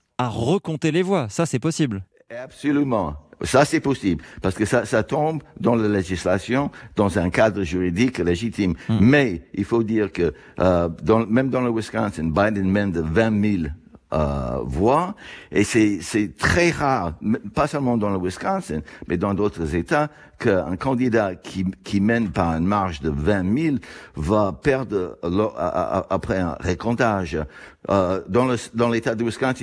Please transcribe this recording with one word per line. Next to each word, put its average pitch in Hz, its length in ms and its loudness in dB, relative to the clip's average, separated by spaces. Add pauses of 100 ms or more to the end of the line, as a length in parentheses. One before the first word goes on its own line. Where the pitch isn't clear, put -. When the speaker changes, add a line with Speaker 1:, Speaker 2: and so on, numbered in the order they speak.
(160)
Speaker 1:
à 123 120 0
recompter 147 640 0
les 175 100 2
voix. 180 260 0
Ça, 170 160 0
c'est 135 140 -2
possible. 127 460 -2 (380)
Speaker 2:
Absolument. 135 720 0 (280)
Ça, 139 240 6
c'est 160 140 0
possible, 101 440 -2 (160)
parce 95 140 0
que 107 100 0
ça, 117 220 0
ça 110 160 2
tombe 151 400 -2 (180)
dans 120 140 4
la 110 140 2
législation, 95 840 0 (260)
dans 101 220 2
un 85 100 2
cadre 104 360 2
juridique 90 540 0
légitime. 90 560 0 (140)
Speaker 1:
Hmm. 110 120 2
Speaker 2:
Mais 120 420 4 (100)
il 101 140 -2
faut 117 160 2
dire 107 280 0
que, 82 220 0 (260)
euh, 87 300 2 (140)
dans, 113 240 4
même 127 240 0
dans 127 100 0
le 123 100 0
Wisconsin, 110 540 -4
Biden 98 460 2
mène 101 220 2
de 85 100 -2
vingt 98 280 2
mille, 101 440 0 (380)
euh, 71 520 -2
voix, 123 520 0 (340)
et 104 140 2
c'est, 104 360 2
c'est 104 360 -2
très 175 340 2
rare, 131 500 0
m-, 110 180 0 (140)
pas 147 140 0
seulement 131 300 0
dans 104 140 0
le 98 80 -2
Wisconsin, 92 640 -4 (280)
mais 90 80 -2
dans 101 180 0
d'autres 82 400 -2
États, 147 340 0 (300)
qu'un 92 380 0
candidat 117 600 0
qui, - 280 -6 (200)
qui 101 160 0
mène 113 300 2
par 85 260 0
une 85 100 0
marge 95 340 0
de 78 80 -2
vingt 87 360 0
mille 139 360 0 (360)
va 98 360 2
perdre 104 720 -2
le, 92 200 0 (140)
a-, 80 120 -2
a-, 87 300 0
a-, 90 120 -4
après 95 280 -2
un 87 220 -2
recomptage. 104 800 0 (520)
Euh, 95 380 2
dans 120 180 2
le, 127 100 0 (180)
dans 117 140 2
l'État 117 260 0
de 110 80 -2
Wisconsin, 127 400 0